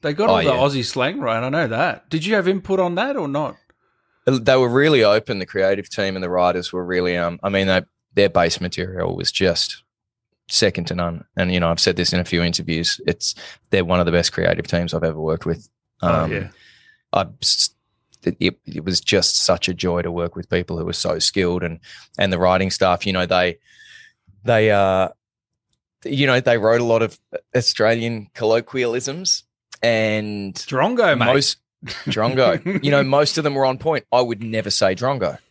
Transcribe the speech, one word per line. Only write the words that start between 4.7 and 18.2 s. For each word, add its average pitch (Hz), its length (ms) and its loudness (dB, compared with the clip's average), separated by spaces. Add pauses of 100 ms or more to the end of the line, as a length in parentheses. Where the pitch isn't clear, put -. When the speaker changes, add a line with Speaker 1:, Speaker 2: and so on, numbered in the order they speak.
Speaker 2:
open. 107 360 2
The 92 80 -6
creative 98 420 0
team 98 260 -2
and 92 80 -6
the 87 60 -4
writers 90 420 0
were 90 140 -4
really, 90 320 0
um, 87 240 -2
I 98 80 -2
mean, 98 180 2
they, 92 140 2 (320)
their 101 160 4
base 85 320 2
material 87 540 -4
was 90 160 -2
just - 500 0 (680)
second 92 360 0
to 87 100 -6
none. 85 300 -4 (100)
And, 92 160 0
you 90 80 2
know, 85 120 2
I've 82 80 -2
said 90 160 2
this 87 180 -2
in 90 60 0
a 87 60 -2
few 85 180 0
interviews. 82 640 -2
It's, - 260 -2 (380)
they're 95 140 2
one 90 140 2
of 87 60 2
the 82 60 0
best 85 220 0
creative 85 340 -2
teams 85 260 -2
I've 82 100 -4
ever 80 160 -4
worked 80 280 -4
with. 82 200 -6 (360)
Speaker 1:
Oh, 90 40 0 (180)
Speaker 2:
Um, 80 60 -4
Speaker 1:
yeah. 95 180 -6 (640)
Speaker 2:
I 98 140 2 (160)
s-, - 280 0 (560)